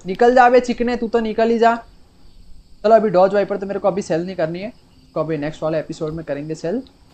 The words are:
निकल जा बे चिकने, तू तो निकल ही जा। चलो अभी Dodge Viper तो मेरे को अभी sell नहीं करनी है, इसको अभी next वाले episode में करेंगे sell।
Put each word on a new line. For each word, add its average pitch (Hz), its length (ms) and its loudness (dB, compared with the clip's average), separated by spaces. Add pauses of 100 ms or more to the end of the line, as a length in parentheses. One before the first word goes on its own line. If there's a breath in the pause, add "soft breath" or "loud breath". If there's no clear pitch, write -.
निकल 240 280 4
जा 247 140 8
बे 247 120 6
चिकने, 247 340 -2
तू 233 120 -4
तो 233 140 0
निकल 220 280 0
ही 233 100 2
जा। 226 160 4 (1080)
चलो 214 120 6
अभी 220 140 4
Dodge 185 240 2
Viper 202 240 -2
तो 196 80 -10
मेरे 196 140 -6
को 202 80 -2
अभी 190 160 -2
sell 170 220 -4
नहीं 190 100 -10
करनी 170 240 -4
है, 196 80 -10 (300)
इसको - 220 -10
अभी 156 180 -4
next 147 260 -8
वाले 160 160 -2
episode 156 340 -8
में 165 120 -10
करेंगे 151 300 -8
sell। 180 260 -6 (320)